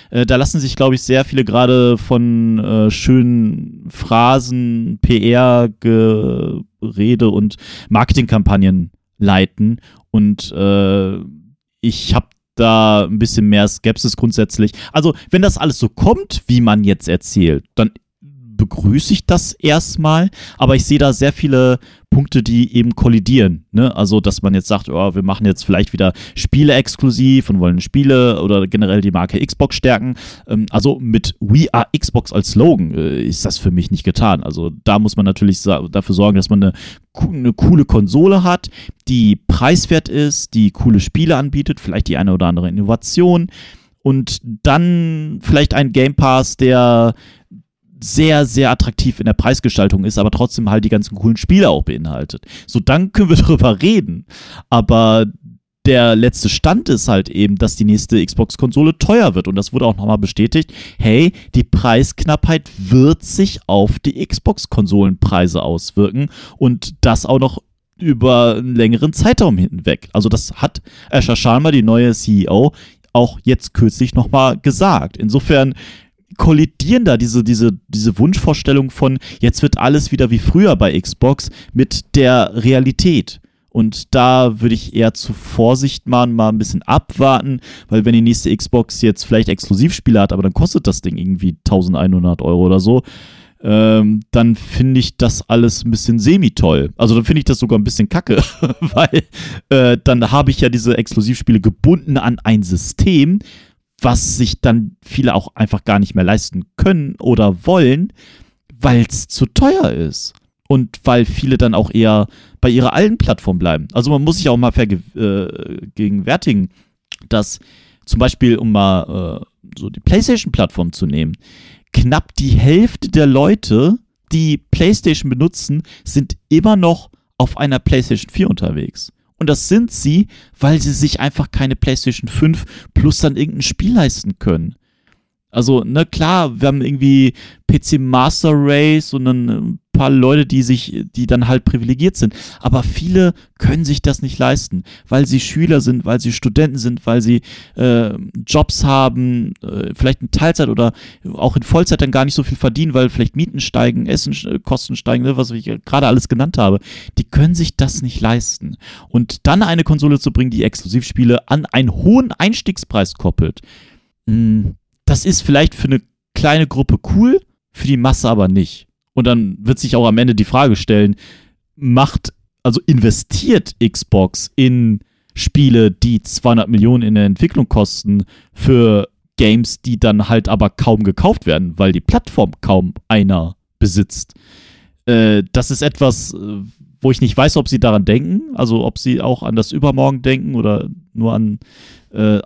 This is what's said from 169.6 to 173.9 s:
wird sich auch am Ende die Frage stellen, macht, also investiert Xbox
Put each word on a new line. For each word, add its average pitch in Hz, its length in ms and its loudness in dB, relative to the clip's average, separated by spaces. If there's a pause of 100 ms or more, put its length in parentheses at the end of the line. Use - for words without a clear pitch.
wird 120 200 -2
sich 120 160 -2
auch 117 100 2
am 110 100 2
Ende 123 180 2
die 104 100 0
Frage 131 320 2
stellen, 104 400 2 (580)
macht, 135 580 0 (300)
also 123 240 0
investiert - 880 0 (100)
Xbox - 720 -2